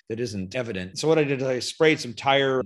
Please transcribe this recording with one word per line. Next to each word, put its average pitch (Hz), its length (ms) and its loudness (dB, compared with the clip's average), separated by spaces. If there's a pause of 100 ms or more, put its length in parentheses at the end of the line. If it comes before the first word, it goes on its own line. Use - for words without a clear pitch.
that 110 100 -6
isn't 101 360 -6
evident. 101 420 -6
So 147 100 -2
what 160 120 4
I 151 40 6
did 135 180 -2
is 135 60 -2
I 127 120 -2
sprayed 156 420 2
some 120 120 -8
tire 135 520 2